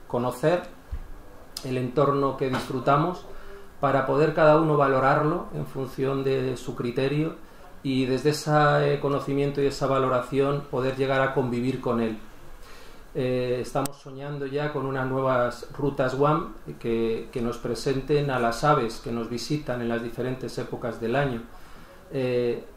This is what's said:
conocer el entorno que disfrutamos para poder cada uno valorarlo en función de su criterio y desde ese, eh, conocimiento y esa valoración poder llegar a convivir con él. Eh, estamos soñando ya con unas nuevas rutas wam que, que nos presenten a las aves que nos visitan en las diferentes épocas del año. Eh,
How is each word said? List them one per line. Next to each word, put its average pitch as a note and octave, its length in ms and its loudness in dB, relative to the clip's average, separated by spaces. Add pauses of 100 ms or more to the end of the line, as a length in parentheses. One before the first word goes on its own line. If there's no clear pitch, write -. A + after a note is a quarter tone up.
conocer C3 560 0 (1000)
el B2+ 140 -2
entorno C#3 580 2
que C3+ 140 0
disfrutamos C#3 760 0 (540)
para C3+ 260 4
poder D3+ 280 4
cada D#3 260 8
uno D#3 160 4
valorarlo C#3+ 720 4 (100)
en D3+ 100 -4
función C3+ 600 -2
de C3 320 0
su C3 180 -8
criterio C#3 600 0 (460)
y C3 260 2
desde C3 240 4
ese, D3 200 -2 (440)
eh, C#3+ 40 -6
conocimiento C#3 600 0
y C#3 60 4
esa C#3 200 0
valoración C3+ 800 2
poder C3 280 0
llegar C3+ 240 2
a C3+ 120 0
convivir B2+ 460 0
con A#2 220 0
él. A2 160 0 (1000)
Eh, B2+ 460 0
estamos - 400 -4
soñando C#3+ 460 -8
ya D3 260 -2
con C3+ 120 -2
unas C3 220 -2
nuevas C3 600 0 (100)
rutas C#3 420 0
wam D3+ 360 2 (220)
que, A2+ 540 -2
que B2+ 100 -4
nos A#2 160 -2
presenten C#3 720 0
a B2+ 80 0
las A#2 260 0
aves C#3 360 2
que A#2+ 120 -6
nos A#2 160 -4
visitan B2 520 -4
en A#2 60 -2
las A#2 160 -2
diferentes B2 540 -6
épocas A#2 420 -6
del A#2 160 0
año. C3 260 0 (760)
Eh, B2 480 0 (140)